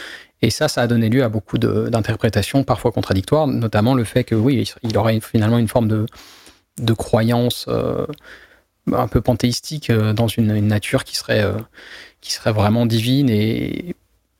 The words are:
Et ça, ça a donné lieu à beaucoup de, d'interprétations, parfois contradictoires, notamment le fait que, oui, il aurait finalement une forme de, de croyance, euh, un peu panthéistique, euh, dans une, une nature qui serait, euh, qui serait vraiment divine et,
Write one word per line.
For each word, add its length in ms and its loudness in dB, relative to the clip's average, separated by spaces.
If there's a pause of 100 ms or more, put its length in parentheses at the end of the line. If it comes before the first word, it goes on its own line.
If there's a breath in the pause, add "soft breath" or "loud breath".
(420 loud breath)
Et 80 2
ça, 180 0
ça 140 -2
a 60 2
donné 200 2
lieu 160 2
à 60 0
beaucoup 280 -4
de, 300 0
d'interprétations, 800 0
parfois 260 0
contradictoires, 560 0
notamment 480 2
le 80 2
fait 220 0
que, 100 0
oui, 340 2 (140)
il 140 -2
aurait 240 2
finalement 360 2
une 120 2
forme 180 2
de, 180 0 (760 loud breath)
de 120 0
croyance, 800 0
euh, 360 -2 (840 loud breath)
un 160 0
peu 140 0
panthéistique, 680 -2
euh, 220 2
dans 160 2
une, 240 0
une 160 0
nature 380 0
qui 100 -10
serait, 260 -2
euh, 120 -2 (640 loud breath)
qui 140 -10
serait 180 -2
vraiment 340 2
divine 440 2
et, 640 -2 (440)